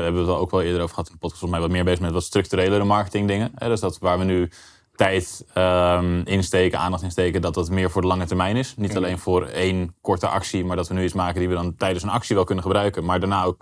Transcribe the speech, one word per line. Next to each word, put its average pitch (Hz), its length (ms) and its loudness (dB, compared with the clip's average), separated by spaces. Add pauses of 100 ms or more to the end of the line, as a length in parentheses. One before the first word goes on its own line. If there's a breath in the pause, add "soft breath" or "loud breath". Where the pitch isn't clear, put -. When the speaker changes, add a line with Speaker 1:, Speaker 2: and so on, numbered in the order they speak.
Speaker 1:
hebben 87 220 2
we 85 60 0
het 82 100 2
ook 87 100 -2
wel 92 120 2
eerder 87 180 0
over 87 140 -4
gehad 85 120 -6
in - 60 -20
de 80 60 -20
podcast, - 220 -10
volgens 85 200 -2
mij 85 80 0
wat 87 80 2
meer 87 80 2
bezig 90 160 2
met 87 120 0
wat 87 120 0
structurelere 98 600 2
marketingdingen. 101 720 0
Hè, 117 140 -6
dus 113 120 0
dat 92 180 -4
waar 90 200 2
we 92 60 0
nu 90 260 2 (440 loud breath)
tijd, 95 500 0 (100)
ehm, 90 680 2
insteken, 92 540 2
aandacht 87 240 -2
insteken, 90 400 0
dat 85 120 0
dat 85 160 -2
meer 92 200 2
voor 92 120 0
de 90 60 2
lange 92 180 0
termijn 92 300 0
is. 131 200 -4
Niet 101 120 -2
Speaker 2:
Mhm. 101 80 -2
Speaker 1:
alleen 90 220 -2
voor 90 280 2
één 90 540 -2
korte 92 280 0
actie, - 360 -2
maar 90 120 -2
dat 87 120 -2
we 95 60 -6
nu 92 100 0
iets 87 100 -2
maken 90 260 -2
die 90 80 0
we 90 60 0
dan 85 220 -4
tijdens 92 280 -2
een 101 60 -4
actie 113 260 -2
wel 92 80 4
kunnen 90 200 -2
gebruiken, 98 400 0
maar 90 160 0
daarna 95 240 0
ook 90 180 -2